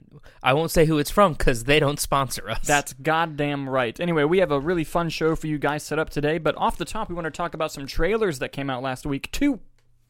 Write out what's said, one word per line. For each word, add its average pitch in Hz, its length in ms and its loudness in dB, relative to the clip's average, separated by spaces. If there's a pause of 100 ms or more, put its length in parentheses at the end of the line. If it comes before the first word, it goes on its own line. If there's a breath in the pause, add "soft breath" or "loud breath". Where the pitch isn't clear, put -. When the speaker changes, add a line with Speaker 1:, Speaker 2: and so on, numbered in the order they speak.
(420 soft breath)
Speaker 1:
I 127 120 4
won't 160 180 2
say 165 140 6
who 156 120 4
it's 147 140 0
from 190 240 4
'cause 120 300 2
they 143 140 4
don't 147 200 2
sponsor - 500 -2
us. - 160 -2
Speaker 2:
That's 143 280 2
goddamn 143 760 -2
right. 127 300 0
Anyway, 170 240 2
we 151 140 4
have 180 140 4
a 143 100 4
really 165 240 0
fun 170 240 -2
show 160 260 0
for 160 120 -6
you 151 120 -2
guys 147 240 -2
set 151 160 -2
up 156 100 -2
today, 151 280 -2
but 156 180 -2
off 214 220 0
the 175 80 -8
top, 214 240 -6
we 170 60 -10
wanna 165 160 -8
talk 170 220 -6
about 160 200 -4
some 143 120 -10
trailers 180 540 0
that 131 140 -6
came 139 160 -4
out 123 120 -4
last 131 240 -6
week. 139 280 -4
Two 277 260 2 (500)